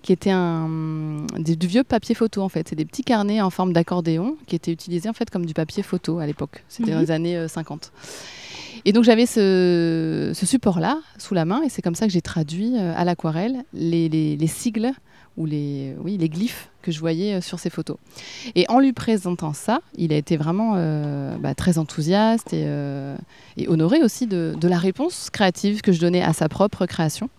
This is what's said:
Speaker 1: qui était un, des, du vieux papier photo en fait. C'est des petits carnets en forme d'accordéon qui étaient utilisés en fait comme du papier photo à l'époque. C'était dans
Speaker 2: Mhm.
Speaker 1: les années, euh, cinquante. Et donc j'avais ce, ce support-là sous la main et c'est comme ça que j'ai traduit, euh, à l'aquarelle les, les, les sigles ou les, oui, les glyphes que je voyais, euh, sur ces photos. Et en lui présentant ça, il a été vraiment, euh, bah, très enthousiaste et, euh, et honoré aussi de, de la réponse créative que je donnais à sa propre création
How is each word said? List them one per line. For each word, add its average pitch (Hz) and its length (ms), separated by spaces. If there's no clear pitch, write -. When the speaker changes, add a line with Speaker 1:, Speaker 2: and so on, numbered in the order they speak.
Speaker 1:
qui - 100
était 190 200
un, 160 960
des, 165 180
du 165 120
vieux 220 180
papier 226 300
photo 220 260
en 190 80
fait. 156 220
C'est 156 60
des 156 100
petits - 180
carnets 208 380
en 190 80
forme 185 240
d'accordéon 170 720
qui 175 100
étaient 165 160
utilisés 175 380
en - 20
fait 220 160
comme 175 160
du 160 80
papier 160 300
photo 175 360
à 156 60
l'époque. 147 460
C'était 226 220
dans 160 40
Speaker 2:
Mhm. 160 60
Speaker 1:
les 165 80
années, 170 260
euh, 165 100
cinquante. 156 460
Et 202 80
donc 233 100
j'avais 233 220
ce, 170 1080
ce 180 120
support-là 214 520
sous - 160
la 165 100
main 202 180
et 302 60
c'est - 140
comme 170 120
ça 220 120
que 202 60
j'ai 175 100
traduit, 180 560
euh, 175 180
à 175 80
l'aquarelle 175 600
les, 165 340
les, 156 300
les 160 80
sigles 226 460
ou 165 100
les, 143 540
oui, 185 180
les 165 100
glyphes 180 420
que - 80
je 156 80
voyais, 165 360
euh, 180 60
sur 170 200
ces 170 100
photos. 156 260
Et 180 120
en 233 100
lui 269 140
présentant 180 600
ça, 233 280
il 165 160
a 151 40
été 156 200
vraiment, 180 400
euh, 147 640
bah, 143 160
très 165 240
enthousiaste 196 720
et, 156 140
euh, 139 500
et - 120
honoré 175 340
aussi 240 240
de, 170 340
de 170 80
la 180 80
réponse 190 540
créative 202 520
que 196 100
je 165 80
donnais 175 220
à 165 100
sa 156 160
propre - 360
création 170 540